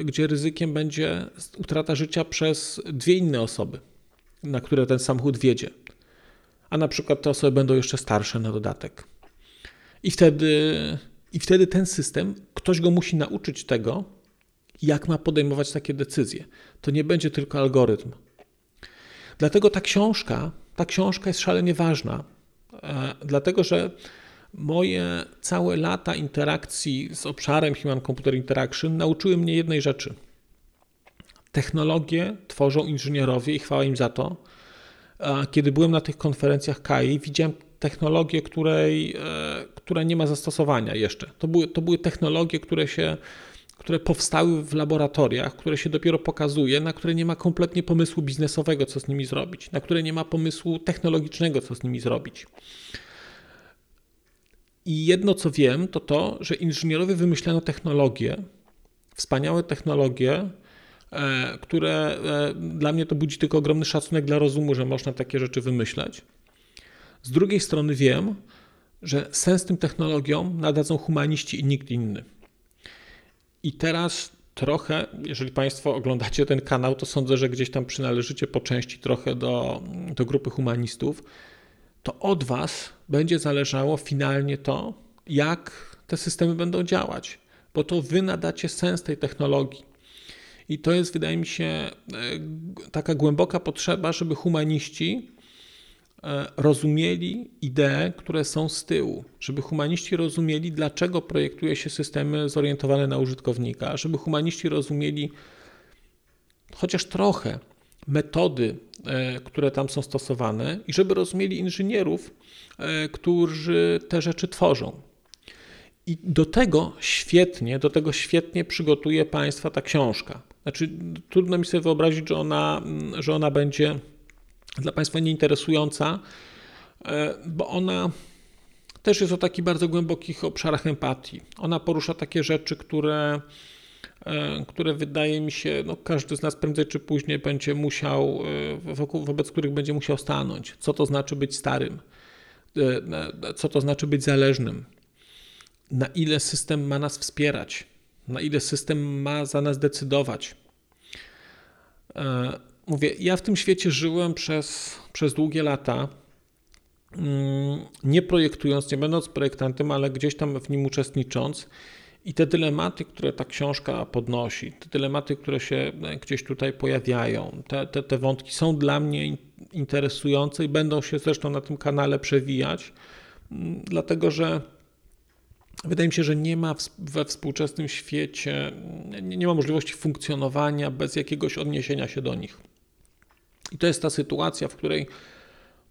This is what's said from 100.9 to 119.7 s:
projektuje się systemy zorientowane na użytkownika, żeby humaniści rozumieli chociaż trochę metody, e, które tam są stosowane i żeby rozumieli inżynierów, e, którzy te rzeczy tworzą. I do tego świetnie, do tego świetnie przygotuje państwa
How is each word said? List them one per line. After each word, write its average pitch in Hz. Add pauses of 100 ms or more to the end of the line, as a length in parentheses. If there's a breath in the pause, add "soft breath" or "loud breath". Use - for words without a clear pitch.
projektuje 147
się -
systemy 147
zorientowane 143
na 135
użytkownika, 127
żeby 160
humaniści 160
rozumieli 147 (1400 loud breath)
chociaż -
trochę 175 (480)
metody, 147 (300)
e, 127
które 139
tam 139
są 139
stosowane 127
i 151
żeby 190
rozumieli 190
inżynierów, 190 (480 loud breath)
e, 156
którzy 170
te 170
rzeczy 170
tworzą. - (1080 loud breath)
I 165
do 160
tego 165
świetnie, 170
do 143
tego 156
świetnie 170
przygotuje 156
państwa 147